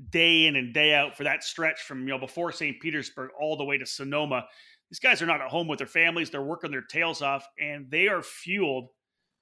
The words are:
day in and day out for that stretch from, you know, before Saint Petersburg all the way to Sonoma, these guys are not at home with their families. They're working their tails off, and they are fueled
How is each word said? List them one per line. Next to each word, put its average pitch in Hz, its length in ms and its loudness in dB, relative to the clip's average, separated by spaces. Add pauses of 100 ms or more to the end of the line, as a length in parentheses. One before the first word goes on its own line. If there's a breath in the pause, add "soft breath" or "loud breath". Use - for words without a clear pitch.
(100)
day 165 360 6
in 151 100 4
and 123 180 -2
day 151 200 6
out 143 220 2
for 143 80 -4
that 143 180 -2
stretch 160 380 -4
from, 135 200 -10
you 131 80 -6
know, 135 100 -2
before 165 340 -6
Saint 147 280 -6
Petersburg 143 500 -6 (100)
all 156 160 -2
the 143 80 -4
way 143 140 0
to 131 80 -10
Sonoma, 139 580 -2 (460 soft breath)
these - 80 -14
guys 240 240 4
are 165 40 -2
not 160 140 2
at 131 80 -6
home 165 200 -2
with 147 100 -2
their 131 80 -6
families. 165 440 2
They're 139 120 -4
working 156 280 -6
their 131 120 -4
tails 165 400 -4
off, 139 240 -2 (120)
and 147 320 -8
they 170 180 4
are 180 140 0
fueled 151 640 -4 (540)